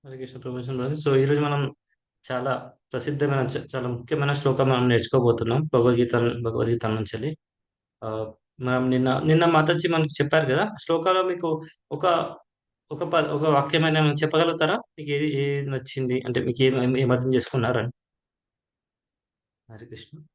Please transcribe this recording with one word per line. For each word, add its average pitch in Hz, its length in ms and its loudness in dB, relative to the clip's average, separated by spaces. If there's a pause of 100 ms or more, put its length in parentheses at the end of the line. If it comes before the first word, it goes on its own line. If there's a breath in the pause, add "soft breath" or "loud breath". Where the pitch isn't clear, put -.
హరే 131 120 -16
కృష్ణ 127 200 -14
ప్రభుత్వం. 127 540 -6
So, 147 240 2
ఈరోజు 139 240 4
మనం 143 340 0 (580)
చాలా 127 400 -4 (200)
ప్రసిద్ధమైన, 139 480 -2
చ-, 127 360 -4
చాలా 123 120 -4
ముఖ్యమైన 143 440 -2
శ్లోకం 135 360 2
మనం 127 200 4
నేర్చుకోబోతున్నాం 120 840 2
భగవద్గీత, 120 440 4
భగవద్గీత 117 720 -2
నుంచి. 110 500 -4 (680)
ఆ, 110 280 -6 (280)
మనం 127 300 0
నిన్న, 127 280 2
నిన్న 160 260 4
మాతాజీ 165 440 2
మనకి 160 360 0
చెప్పారు 151 220 2
కదా, 170 240 0 (100)
శ్లోకాలో 185 420 0
మీకు 170 400 -4 (300 loud breath)
ఒక, 147 140 -4 (840)
ఒక 151 140 -8
ప-, 156 220 0
ఒక 147 160 -2
వాక్యమైన 156 560 2
ఏమైనా 151 160 4
చెప్పగలుగుతారా? 160 600 2
మీకు 147 340 -10
ఏది, 143 260 -2
ఏది 143 340 -2
నచ్చింది 131 560 -4
అంటే 123 180 0
మీకు 127 180 -2
ఏం, 131 200 4
ఏం, 127 140 2
ఏం 127 160 2
అర్థం 127 220 0
చేసుకున్నారని? 120 580 0 (1800)
హరే 110 140 -18
కృష్ణ. - 320 -20 (160)